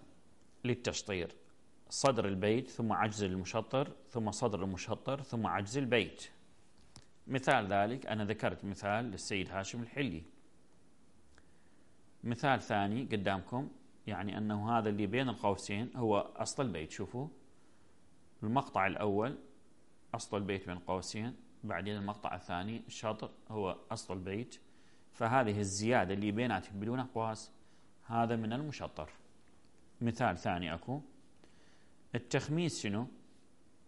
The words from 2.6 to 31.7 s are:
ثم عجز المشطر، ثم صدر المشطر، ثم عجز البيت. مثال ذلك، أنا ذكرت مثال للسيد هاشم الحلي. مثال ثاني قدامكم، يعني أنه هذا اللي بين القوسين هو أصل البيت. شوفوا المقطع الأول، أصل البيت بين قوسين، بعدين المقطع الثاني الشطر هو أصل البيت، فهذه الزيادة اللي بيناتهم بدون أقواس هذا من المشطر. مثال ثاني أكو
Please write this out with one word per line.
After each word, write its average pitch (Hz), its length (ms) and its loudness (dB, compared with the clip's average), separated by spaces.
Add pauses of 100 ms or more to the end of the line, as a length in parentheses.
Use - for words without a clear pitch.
ثم 113 240 0
عجز 107 300 2
المشطر، 107 720 0 (160)
ثم 110 220 0
صدر 101 340 0
المشطر، 104 580 -4
ثم 117 240 -2
عجز 101 320 0
البيت. 117 520 2 (960)
مثال 131 460 4
ذلك، 104 340 4
أنا 107 180 0
ذكرت 104 400 0
مثال 101 400 0
للسيد 123 460 -2
هاشم 98 320 -4
الحلي. 110 400 -4 (2000)
مثال 120 380 2
ثاني 104 420 2
قدامكم، 104 680 0 (360)
يعني 101 320 -4
أنه 107 400 2
هذا 107 100 2
اللي 104 180 2
بين 127 220 0
القوسين 104 680 -2
هو 110 220 4
أصل - 440 -2
البيت. 85 280 -2
شوفوا 123 380 -6 (1120)
المقطع 107 440 4
الأول، 104 520 2 (760)
أصل 117 220 -4
البيت 98 300 -2
بين 90 120 -6
قوسين، 107 580 -4 (280)
بعدين 101 320 -2
المقطع - 380 -4
الثاني 98 520 -4
الشطر 110 440 -4 (180)
هو 104 300 -2 (120)
أصل 110 240 -6
البيت، 98 460 -6 (520)
فهذه 113 480 4
الزيادة 101 540 2
اللي 101 180 2
بيناتهم 101 480 -2
بدون 117 200 -2
أقواس 113 520 -4 (540)
هذا 117 300 2
من 113 160 -2
المشطر. 120 580 -4 (920)
مثال 117 380 2
ثاني 87 360 0
أكو 127 260 -6 (1120)